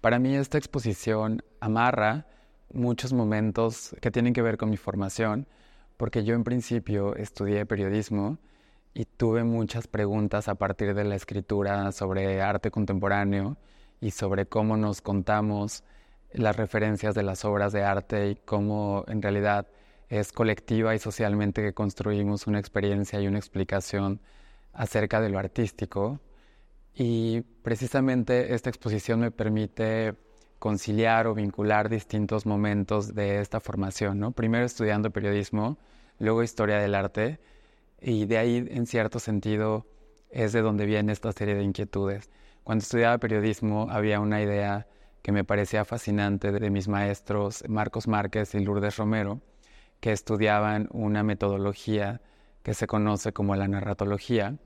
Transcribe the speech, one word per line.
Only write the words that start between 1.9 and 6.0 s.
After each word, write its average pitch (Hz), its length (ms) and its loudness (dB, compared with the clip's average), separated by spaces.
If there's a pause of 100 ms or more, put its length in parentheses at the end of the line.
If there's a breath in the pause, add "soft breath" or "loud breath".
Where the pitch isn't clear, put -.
muchos 123 440 -2
momentos 110 880 0
que 120 80 2
tienen 120 240 2
que 120 80 2
ver 110 160 0
con 107 100 -2
mi 107 80 0
formación, 107 720 -4 (500 soft breath)
porque 110 260 -2